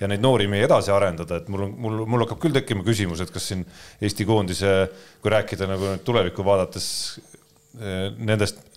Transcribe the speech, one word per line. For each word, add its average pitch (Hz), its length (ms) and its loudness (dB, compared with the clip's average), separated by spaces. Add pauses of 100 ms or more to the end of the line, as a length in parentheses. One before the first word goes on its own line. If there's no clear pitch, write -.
ja 98 80 -2
neid 101 120 -2
noori 117 280 4
mehi 104 180 2
edasi 113 240 4
arendada, 87 480 0
et 85 100 -14
mul 98 160 -4
on, 101 120 -6
mul, 110 260 -4
mul 117 220 0
hakkab 113 180 -8
küll 160 100 2
tekkima 101 300 -2
küsimus, 92 400 0
et 85 80 -10
kas - 180 -8
siin 92 140 -4 (380)
Eesti 101 260 -2
koondise, 98 460 2 (480)
kui 104 100 0
rääkida 101 380 0
nagu 98 240 -2
nüüd 92 120 -10
tulevikku 98 400 0
vaadates, 95 420 0 (840)
äh, 98 440 -6
nendest, 107 480 0 (120)